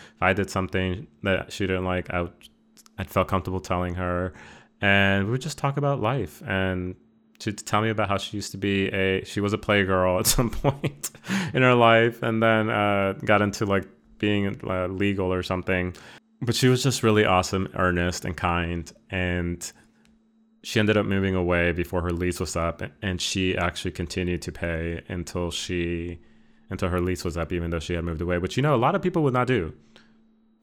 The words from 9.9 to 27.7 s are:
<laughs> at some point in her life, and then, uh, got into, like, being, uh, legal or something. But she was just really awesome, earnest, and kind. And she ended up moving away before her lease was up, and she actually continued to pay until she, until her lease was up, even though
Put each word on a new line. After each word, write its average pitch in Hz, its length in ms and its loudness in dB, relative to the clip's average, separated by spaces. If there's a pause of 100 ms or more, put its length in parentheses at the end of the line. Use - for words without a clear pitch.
<laughs> - 20 0
at 110 60 0
some 120 220 2
point - 600 -2 (420)
in 131 80 0
her 127 140 6
life, 117 480 6
and 113 180 0
then, 110 280 4
uh, 101 440 2 (120)
got 104 160 6
into, 104 240 0
like, 98 220 0 (300)
being, 101 500 0
uh, 92 200 -2
legal 95 440 0
or 92 120 0
something. 90 520 -2 (460)
But 117 140 -2
she - 120 4
was 127 160 4
just 127 200 0
really 107 220 6
awesome, 95 500 2
earnest, 90 500 0
and 92 100 -6
kind. 87 560 -2 (180)
And 87 640 -4 (920)
she - 160 -2
ended 104 180 4
up 101 80 4
moving 95 300 2
away 87 360 2
before 85 300 -2
her 87 100 -2
lease 87 280 -2
was 87 160 -6
up, 85 260 -2 (200)
and 90 200 -2
she 92 360 0
actually 87 340 -2
continued 87 520 -4
to 90 80 -8
pay 82 560 -6
until 87 440 -6
she, 85 680 -4 (500)
until 92 200 -2
her 90 100 2
lease 90 240 0
was 85 140 -6
up, 82 140 -4
even 85 180 -2
though 85 100 -2